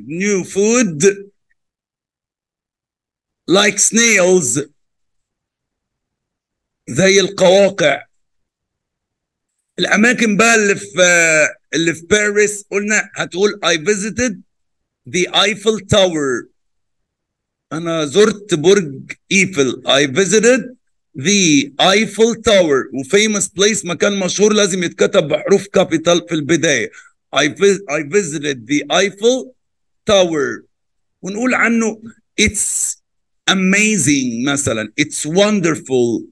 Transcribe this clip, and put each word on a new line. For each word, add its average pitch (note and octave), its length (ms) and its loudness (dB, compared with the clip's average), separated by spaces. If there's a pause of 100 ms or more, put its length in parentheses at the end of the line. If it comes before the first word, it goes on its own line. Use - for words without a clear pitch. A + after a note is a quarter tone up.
new F#3 380 -2
food G3+ 600 0 (2500)
like G3+ 280 2
snails. F#3 840 2 (2250)
زي F#3+ 320 2
القواقع. F#3+ 840 2 (1700)
الأماكن G#3 580 2
بقى A3+ 180 4
اللي G3+ 220 2
في، - 260 -2
آه، E3 540 2 (180)
اللي E3 200 0
في E3 120 -18
باريس، G#3 640 0
قلنا G#3 460 -4
هتقول F#3+ 480 -2
I E3+ 140 0
visited G#3 560 -4 (760)
the F3 220 -2
Eiffel G#3 480 -2 (160)
Tower. D3+ 520 0 (1300)
أنا E3 320 -4
زرت F3 500 0
برج D3+ 580 0 (200)
إيفل. C#3+ 540 0
I C#3 200 2
visited G3 760 0 (380)
the D3+ 520 2 (100)
Eiffel G#3 540 2 (140)
Tower. E3 340 4 (100)
و C3 120 -8
famous G#3 400 0
place، G#3 400 -2
مكان G3+ 340 -2
مشهور، G3 340 0
لازم G3 300 0
يتكتب E3+ 460 0
بحروف F#3+ 380 0
كابيتال E3+ 600 0
في E3+ 60 -6
البداية. D3 560 0 (420)
I C#3+ 160 0
vis-, F#3+ 400 0
I D#3 140 -4
visited D3 640 -4
the C#3+ 240 -2
Eiffel G3+ 640 -2 (520)
Tower. D#3+ 580 0 (580)
ونقول G#3+ 320 -4
عنه A3+ 480 -2 (340)
it's - 640 -4 (440)
amazing F3 960 0
مثلًا. B2+ 520 -4
It's D3+ 300 -4
wonderful. D#3+ 1040 0